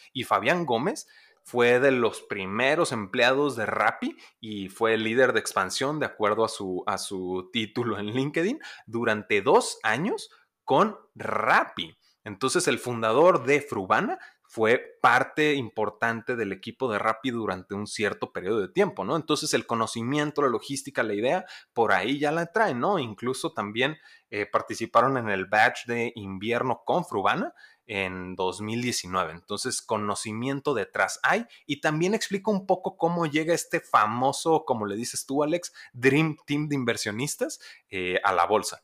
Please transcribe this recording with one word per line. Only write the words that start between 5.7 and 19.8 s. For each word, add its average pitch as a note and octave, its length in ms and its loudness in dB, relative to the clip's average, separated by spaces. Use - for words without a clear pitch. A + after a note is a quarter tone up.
de B2+ 60 -2
acuerdo G#2+ 400 0
a G#2+ 40 0
su, F#2 380 -6
a G2+ 100 -2
su F#2 540 -6
título G#2+ 480 -4
en G#2 140 -6
LinkedIn, E3 440 -2
durante A2 560 0
dos E3 420 4
años D#3 480 -2
con F#3 320 4
Rappi. G#2 840 0
Entonces, B2+ 460 -2
el A#2+ 100 0
fundador A#2+ 680 2
de C#3+ 160 4
Frubana B2 560 0
fue - 580 0
parte C3 540 4
importante A#2 840 -2
del G2+ 160 -2
equipo A#2 360 -6
de G#2 100 0
Rappi A2 320 0
durante G2+ 420 -4
un G2+ 120 -4
cierto G2+ 460 -4
periodo G2 300 -2
de F#2 80 -4
tiempo, F#3+ 340 0
¿no? B2+ 140 0
Entonces, D3+ 360 -2
el C3 120 0
conocimiento, B2 760 -2